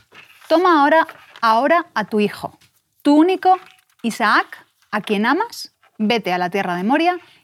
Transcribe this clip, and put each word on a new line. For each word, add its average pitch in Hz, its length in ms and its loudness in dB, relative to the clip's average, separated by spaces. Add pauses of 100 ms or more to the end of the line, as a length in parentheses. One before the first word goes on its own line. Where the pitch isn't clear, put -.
(480)
"Toma 330 360 2
ahora, 320 240 2 (340)
ahora 277 540 0
a 214 100 -4
tu 214 140 -4
hijo, - 400 -6 (420)
tu 294 140 2
único 370 420 2 (460)
Isaac, 233 640 -2 (240)
a 214 100 -6
quien 208 240 -2
amas, 370 480 -4 (240)
vete 214 340 -2
a 180 60 -2
la 180 140 -4
tierra 185 240 -4
de 180 80 -8
Moria 330 360 0 (240)